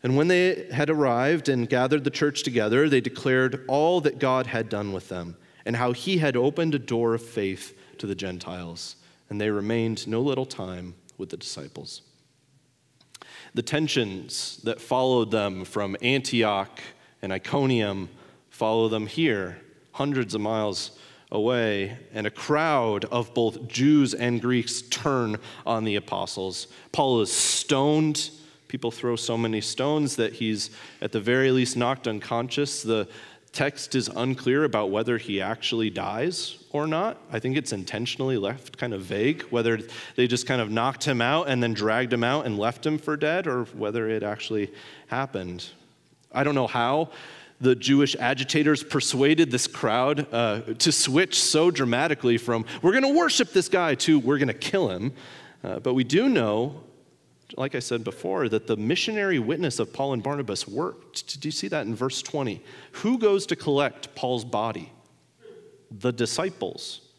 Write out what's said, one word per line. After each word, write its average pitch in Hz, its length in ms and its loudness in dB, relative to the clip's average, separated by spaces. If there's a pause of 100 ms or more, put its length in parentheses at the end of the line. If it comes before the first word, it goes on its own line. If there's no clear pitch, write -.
And 127 120 2
when 156 140 4
they 180 420 2
had 147 180 0
arrived 143 600 2
and 123 180 2
gathered 131 380 2
the 139 40 0
church 147 340 0
together, 120 440 4
they 135 140 4
declared 131 680 0
all 156 320 4
that 147 200 0
God 131 280 2
had 113 220 -4
done 101 240 -4
with 92 160 -8
them, 87 260 -8 (300)
and 117 100 -2
how 123 160 0
he 180 280 0
had 139 180 2
opened 147 360 2
a 143 60 0
door 117 340 0
of 113 80 -2
faith 98 560 -6 (200)
to 107 100 -8
the 98 80 -2
Gentiles. 90 800 -10 (340)
And 104 120 -4
they 107 80 2
remained 110 580 0
no 113 140 0
little 131 240 0
time 90 500 -10 (220)
with 95 100 -8
the - 80 -10
disciples. - 680 -14 (1500)
The 117 100 -2
tensions 117 1000 -2
that 113 160 -4
followed 127 500 2
them 101 360 -2
from 101 360 -4
Antioch 113 800 0 (420)
and 95 120 -4
Iconium 104 760 0 (420)
follow 113 380 2
them 107 180 0
here, 104 560 -2 (300)
hundreds 131 420 -2
of 107 80 -2
miles 107 560 -2 (340)
away, 107 640 0 (160)
and 107 140 -6
a 107 60 -2
crowd 135 760 0
of - 300 -2
both 117 320 0
Jews 139 480 6
and 120 260 0
Greeks 123 400 0
turn 120 560 0 (260)
on 113 200 0
the 107 120 0
apostles. 95 680 -4 (260)
Paul 131 300 4
is 101 100 0
stoned. 151 1000 2 (360)
People 123 220 -4
throw 120 260 -2
so 113 220 -2
many 113 240 0
stones 147 540 0
that 113 180 0
he's 110 380 -2 (320)
at - 80 -4
the 113 80 -2
very 127 320 4
least 127 260 2
knocked 123 300 0
unconscious. 120 760 -4
The 110 260 0 (440)
text - 420 -4
is 127 140 0
unclear 131 560 0
about 107 260 0
whether 110 300 0
he 104 200 -4
actually 110 520 -2
dies 110 800 -6
or 147 160 -2
not. 170 300 -2 (140)
I 127 60 -4
think 127 200 -2
it's 135 160 -4
intentionally 117 680 -4
left 107 400 -6
kind 120 160 -4
of 95 80 -8
vague, 104 480 -2
whether 117 280 2 (360)
they 123 100 4
just 120 220 0
kind 127 140 0
of 107 100 -2
knocked 117 320 0
him 127 180 2
out 147 260 2
and 127 140 2
then 117 140 2
dragged 110 360 0
him 120 120 2
out 127 240 2
and 104 100 -2
left 113 260 -2
him 156 140 0
for 151 180 -4
dead, 160 300 0
or 123 200 -2
whether 110 440 -4
it 107 140 -2
actually 104 480 -4 (380)
happened. 95 600 -6 (640)
I 131 120 0
don't 147 120 2
know 131 100 2
how 131 460 0 (480)
the 127 140 6
Jewish 139 440 4
agitators 139 640 2
persuaded 143 680 4
this 123 160 0
crowd, 135 680 0
uh, 117 300 0 (160)
to - 140 4
switch 151 480 2
so 165 320 4
dramatically 123 640 2
from, 113 280 0 (180)
"We're 185 100 6
gonna 269 160 4
worship 302 420 4
this 185 160 4
guy," 170 280 4
to, 151 240 6
"We're 131 180 2
gonna 131 160 2
kill 180 360 0
him." 101 240 -4 (500)
Uh, 92 160 -6
but 127 160 0
we 131 80 4
do 175 260 4
know, 120 540 2 (720)
like 135 180 -4
I 135 60 -2
said 120 240 -4
before, 113 440 -2
that 107 200 0
the 110 100 2
missionary 180 600 0
witness 143 400 -2
of - 120 -2
Paul 139 220 -2
and 117 80 -2
Barnabas 135 460 -4
worked. - 640 -6
Did 139 120 -12
you 156 60 -4
see - 180 -6
that 147 180 -2
in 113 80 -4
verse 131 260 -4
twenty? 123 400 -4 (300)
Who 247 260 0
goes 202 300 4
to 165 80 0
collect - 580 0
Paul's 123 320 -2
body? 110 460 -4 (1000)
The 113 220 -4
disciples. 120 920 -4 (180)